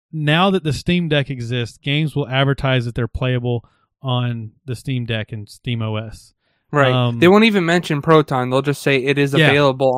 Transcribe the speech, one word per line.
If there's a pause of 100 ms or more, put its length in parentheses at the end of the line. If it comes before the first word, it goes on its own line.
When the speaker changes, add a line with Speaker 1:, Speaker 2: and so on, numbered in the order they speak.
(120)
Speaker 1:
now
that
the
Steam
Deck
exists,
games
will
advertise
that
they're
playable (360)
on (120)
the
Steam
Deck
and
Steam
O
S. (380)
Speaker 2:
Right.
Speaker 1:
Um,
Speaker 2:
They
won't
even
mention
Proton.
They'll
just
say
it
is
Speaker 1:
Yeah.
Speaker 2:
available